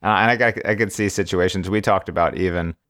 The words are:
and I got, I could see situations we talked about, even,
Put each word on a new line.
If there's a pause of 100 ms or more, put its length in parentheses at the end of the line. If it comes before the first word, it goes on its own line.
and
I
got, (120)
I
could
see
situations
we
talked
about,
even, (160)